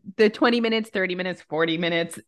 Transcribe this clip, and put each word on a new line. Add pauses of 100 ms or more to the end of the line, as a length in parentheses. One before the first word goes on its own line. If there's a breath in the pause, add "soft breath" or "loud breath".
(160)
the
twenty
minutes,
thirty
minutes,
forty
minutes